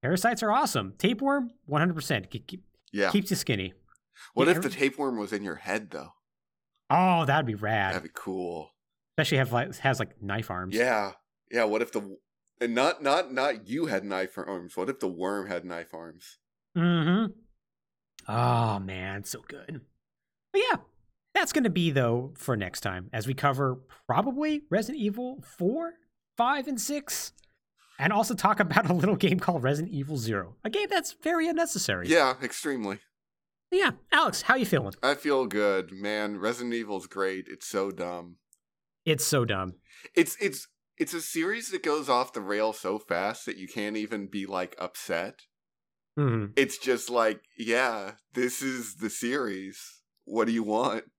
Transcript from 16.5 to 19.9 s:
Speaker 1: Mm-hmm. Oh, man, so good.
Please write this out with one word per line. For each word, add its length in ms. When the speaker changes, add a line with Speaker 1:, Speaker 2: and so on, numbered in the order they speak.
Speaker 1:
Mm-hmm. 540
Oh, 520
man, 440
so 240
good. 340